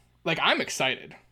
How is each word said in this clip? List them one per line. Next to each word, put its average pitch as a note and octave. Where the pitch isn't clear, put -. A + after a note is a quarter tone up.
like, E3
I'm B3
excited. -